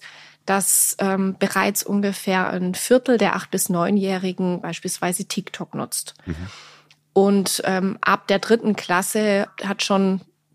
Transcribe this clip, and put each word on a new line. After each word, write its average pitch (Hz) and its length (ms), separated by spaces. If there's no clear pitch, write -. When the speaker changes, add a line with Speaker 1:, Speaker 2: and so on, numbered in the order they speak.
Speaker 1:
dass, - 540
ähm, 190 380
bereits 196 460
ungefähr 202 680
ein 180 220
Viertel 254 440
der 202 180
acht - 160
bis 190 180
neunjährigen 185 920
beispielsweise 180 640
TikTok - 500
nutzt. - 380
Speaker 2:
Mhm. 85 100
Speaker 1:
Und, 196 540
ähm, 190 360
ab - 260
der 196 120
dritten 214 360
Klasse 202 720
hat 196 200
schon 190 380